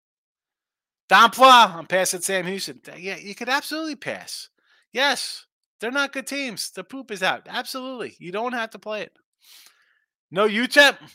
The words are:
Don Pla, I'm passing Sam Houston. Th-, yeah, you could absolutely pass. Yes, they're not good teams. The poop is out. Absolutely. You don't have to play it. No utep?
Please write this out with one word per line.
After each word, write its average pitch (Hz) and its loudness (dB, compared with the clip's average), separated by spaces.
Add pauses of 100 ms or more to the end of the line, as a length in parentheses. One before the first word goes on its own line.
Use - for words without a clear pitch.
(1080)
Don 214 8
Pla, 240 8
I'm 156 -12
passing 185 0
Sam 185 -4
Houston. 180 -10
Th-, - -20
yeah, 185 -12
you 190 -16
could 240 -10
absolutely 294 -6
pass. - -12 (440)
Yes, 262 -4 (340)
they're 226 -8
not 269 -4
good 269 -10
teams. 269 -10
The 185 -14
poop 269 -18
is 190 -8
out. 147 -4
Absolutely. 240 -12
You 160 -14
don't 233 -6
have 226 -8
to 220 -20
play 214 -12
it. - -16 (1160)
No 185 0
utep? 247 4 (160)